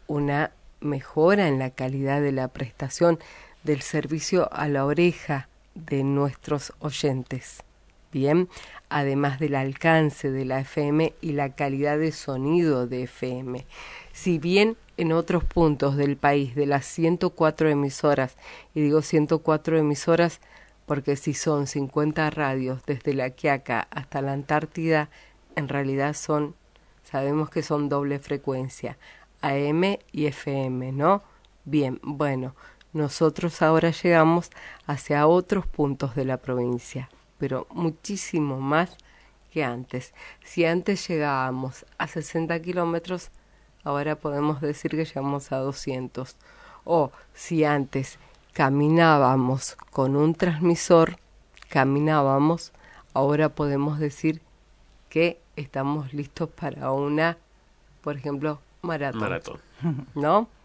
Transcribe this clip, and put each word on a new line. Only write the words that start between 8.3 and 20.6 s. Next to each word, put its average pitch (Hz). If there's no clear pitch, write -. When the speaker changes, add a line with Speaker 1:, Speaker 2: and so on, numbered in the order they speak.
Speaker 1:
además 139
del 143
alcance 143
de 135
la 131
F 139
M 151
y 165
la 139
calidad 143
de 160
sonido 143
de 127
F -
M. 127
Si 175
bien 196
en 165
otros 165
puntos 147
del 143
país 143
de 143
las 139
ciento 170
cuatro 156
emisoras, 143
y 156
digo 147
ciento 156
cuatro 160
emisoras 160